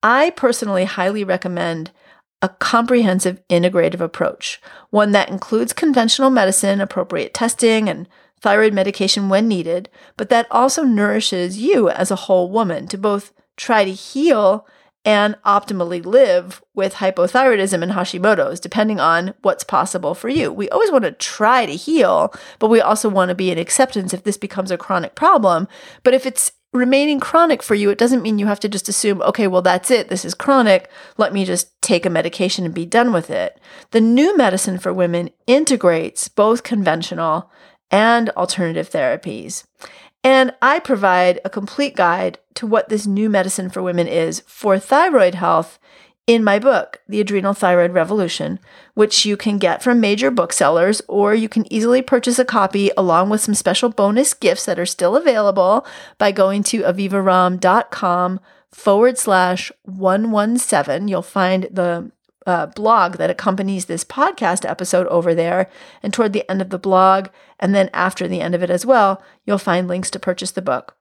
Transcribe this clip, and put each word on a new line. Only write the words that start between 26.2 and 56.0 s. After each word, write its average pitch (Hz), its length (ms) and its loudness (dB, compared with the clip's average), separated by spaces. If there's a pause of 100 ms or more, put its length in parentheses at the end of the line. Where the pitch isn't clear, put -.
it's - 260 -4 (200)
remaining 269 480 2
chronic 320 420 2
for 220 140 -2
you, 208 160 2
it 202 80 -4
doesn't 240 240 2
mean 214 160 -2
you 202 80 0
have 202 140 -2
to 214 60 -6
just 202 220 -6
assume, 202 320 -2
"Okay, 202 240 0
well, 185 160 2
that's 185 300 0
it. 226 160 2
This - 180 -6
is 170 80 -8
chronic. 226 560 2 (280)
Let 208 140 0
me 196 140 -2
just 180 380 -6
take 180 200 0
a 185 60 0
medication 180 560 -2
and 165 80 -6
be 170 100 -6
done 226 300 0
with 165 160 -2
it." 92 300 -6 (320)
The 226 100 2
new 269 340 4
medicine 190 440 0
for 185 120 -4
women 175 380 -2 (160)
integrates 226 840 0
both 220 340 2
conventional 165 880 -2 (400)
and 226 400 2
alternative 170 580 -4
therapies. 127 760 -6 (580)
And 262 400 4
I 285 160 2
provide 185 640 2
a 196 40 -4
complete 220 460 -6
guide 180 440 0 (160)
to - 100 -10
what 214 240 0
this 214 160 -4
new 208 240 0
medicine 190 400 -2
for 185 140 -8
women 175 240 -2
is 165 400 -2
for 196 320 0
thyroid 262 560 4
health 170 420 -2 (480)
in 233 160 4
my 202 160 2
book, 233 520 0
The 208 100 -4
Adrenal 196 340 0
Thyroid 175 380 2
Revolution, 175 680 -2 (360)
which 214 320 2
you 208 100 0
can 202 220 -2
get 185 260 0
from 240 160 4
major 220 320 2
booksellers, 175 800 2
or 202 260 2
you 220 140 -2
can - 220 -2
easily 233 300 2
purchase 247 380 0
a 254 60 2
copy 202 500 0
along 180 340 2
with 214 120 0
some 214 120 -2
special 202 360 0
bonus 214 440 2
gifts - 300 0
that 185 160 -4
are 175 60 -2
still 185 320 0
available 208 680 2 (320)